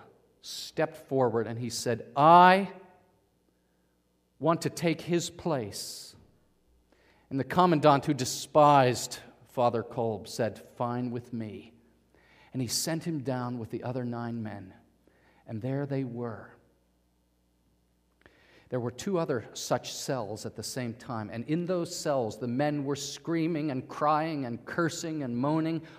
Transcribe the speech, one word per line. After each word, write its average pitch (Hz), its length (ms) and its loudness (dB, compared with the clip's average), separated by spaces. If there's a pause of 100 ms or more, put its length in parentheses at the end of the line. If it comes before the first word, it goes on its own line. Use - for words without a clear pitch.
(420)
stepped - 540 -6
forward 117 520 0
and 113 120 -8
he 123 100 -6
said, 117 460 -4
"I 180 560 8 (1700)
want 165 220 2
to 151 80 -2
take 165 320 -2
his 170 280 -2
place." - 880 -6 (1120)
And 135 100 -2
the - 40 0
commandant, 151 640 6
who 156 80 2
despised 131 1040 4 (300)
Father 117 340 2
Kolbe, 110 440 -4
said, 107 300 -4 (180)
"Fine 123 360 -4
with 120 220 -8
me." 110 400 -10 (800)
And 127 80 -4
he 120 60 -2
sent 160 360 -2
him 160 180 -4
down 123 380 -4
with 110 100 -8
the - 140 -8
other 123 220 -4
nine 117 360 -6
men. 101 320 -10 (720)
And 113 160 -10
there 135 240 -4
they 135 180 -4
were. 117 520 -10 (2250)
There 127 100 -2
were 117 120 -4
two 190 260 -2
other 156 360 0
such - 400 -2
cells 110 520 -6
at 107 100 -10
the 110 80 -10
same 120 300 -6
time, 113 380 -8
and 117 140 -8
in 170 200 -2
those 175 300 -4
cells 131 420 -2
the 127 100 -6
men 143 360 0
were 139 120 -2
screaming 160 760 -4
and 127 160 -6
crying 151 580 0
and 117 180 -8
cursing 160 600 -2
and 120 120 -4
moaning. 156 460 0 (180)